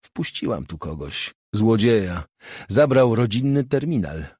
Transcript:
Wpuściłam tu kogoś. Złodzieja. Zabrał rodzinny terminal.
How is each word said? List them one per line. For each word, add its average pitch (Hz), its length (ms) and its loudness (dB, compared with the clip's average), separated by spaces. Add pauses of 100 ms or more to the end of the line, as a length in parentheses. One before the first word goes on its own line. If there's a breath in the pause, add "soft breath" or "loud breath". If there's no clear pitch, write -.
Wpuściłam - 600 -6
tu 82 120 -12
kogoś. 73 560 -10 (220)
Złodzieja. 104 680 2 (460 loud breath)
Zabrał 127 460 4
rodzinny 127 480 0
terminal. 127 600 -4 (140)